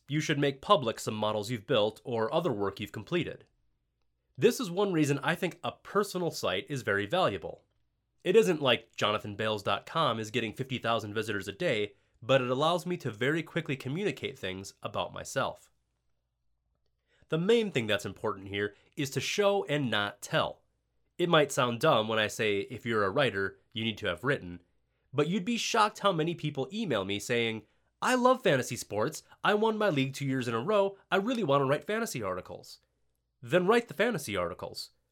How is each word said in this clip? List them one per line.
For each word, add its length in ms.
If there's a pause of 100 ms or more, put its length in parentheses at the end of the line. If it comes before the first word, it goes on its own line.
you 120
should 180
make 240
public 380
some 140
models 360
you've 160
built 360
or 300
other 200
work 280
you've 120
completed. 520 (960)
This 200
is 120
one 220
reason 300
I 120
think 280
a 100
personal 580
site 380
is 140
very 220
valuable. 580 (640)
It 120
isn't 260
like 340
jonathan 400
bales 260
dot 240
com 320
is 120
getting 220
fifty 260
thousand 360
visitors 340
a 40
day, 400 (280)
but 220
it 80
allows 340
me 120
to 160
very 320
quickly 320
communicate 600
things 460
about 320
myself. 560 (1600)
The 100
main 320
thing 160
that's 180
important 440
here 260 (220)
is 140
to 100
show 440
and 240
not 320
tell. 420 (540)
It 120
might 240
sound 260
dumb 300
when 100
I 80
say, 440
"If 140
you're 200
a 60
writer, 500 (120)
you 120
need 140
to 100
have 160
written," 360 (540)
but 140
you'd 160
be 120
shocked 440
how 120
many 220
people 380
email 320
me 160
saying, 420 (400)
"I 140
love 260
fantasy 340
sports, 460 (220)
I 100
won 240
my 120
league 220
two 140
years 220
in 60
a 60
row, 380 (100)
I 80
really 280
want 180
to 40
write 200
fantasy 340
articles." 600 (600)
Then 280
write 180
the 80
fantasy 420
articles. 540 (220)